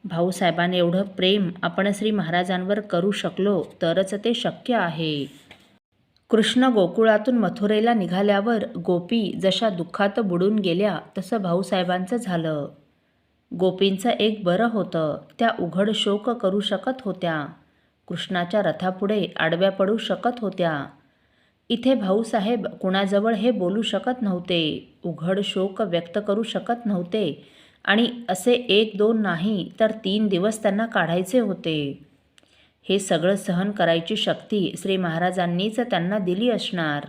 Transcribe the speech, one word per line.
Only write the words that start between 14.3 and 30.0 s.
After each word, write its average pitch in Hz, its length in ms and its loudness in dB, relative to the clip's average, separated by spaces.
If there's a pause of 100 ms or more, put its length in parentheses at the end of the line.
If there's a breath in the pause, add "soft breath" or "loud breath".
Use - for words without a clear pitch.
बरं 190 260 2
होतं, 170 480 -2 (220)
त्या 233 100 2 (100)
उघड 180 360 0
शोक 208 340 0
करू 208 300 0
शकत 208 420 -4
होत्या, 170 440 -4 (640 soft breath)
कृष्णाच्या 175 540 -2
रथापुढे 185 680 -2 (100)
आडव्या 170 340 2
पडू 196 260 2
शकत 226 420 -4
होत्या. 170 460 -2 (840 soft breath)
इथे 247 240 2
भाऊसाहेब 214 720 0
कुणाजवळ 196 680 0
हे 214 180 2
बोलू 196 300 0
शकत 247 400 -2
नव्हते, 180 720 -2 (120)
उघड 175 380 -2
शोक 190 380 -2
व्यक्त 170 460 -2
करू 208 160 0
शकत 233 420 -4
नव्हते 175 600 -2 (380 loud breath)
आणि 226 260 2 (180)
असे 214 240 0
एक 220 420 2
दोन 214 260 2
नाही 185 580 -2
तर 220 120 4
तीन 214 360 0